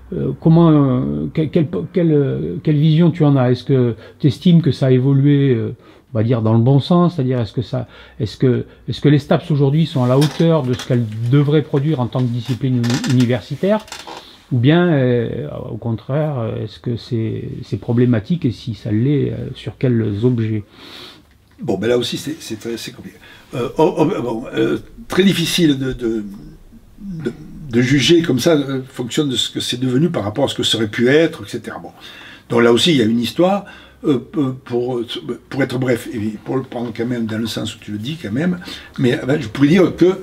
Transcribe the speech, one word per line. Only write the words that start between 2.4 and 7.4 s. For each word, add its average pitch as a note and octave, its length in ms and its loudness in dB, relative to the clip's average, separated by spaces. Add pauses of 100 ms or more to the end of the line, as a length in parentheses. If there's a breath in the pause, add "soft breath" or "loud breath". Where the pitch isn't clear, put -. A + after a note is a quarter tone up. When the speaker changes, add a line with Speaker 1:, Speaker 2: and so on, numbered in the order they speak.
Speaker 1:
quelle D#3 140 2
vision D#3+ 340 4
tu E3 140 2
en C#3+ 100 4
as ? B2+ 160 4
Est-ce B2+ 140 -2
que B2 320 2 (220 loud breath)
tu - 80 4
estimes E3+ 340 4
que C#3+ 100 2
ça - 140 -2
a C3 60 4
évolué, C#3 580 4
euh, A2+ 260 0 (380 loud breath)
on A#2 40 -4
va A2 60 2
dire, A#2 180 0
dans A2 120 2
le A2+ 80 6
bon C3+ 180 4
sens ? F3 360 2
C'est-à-dire, B2+ 260 0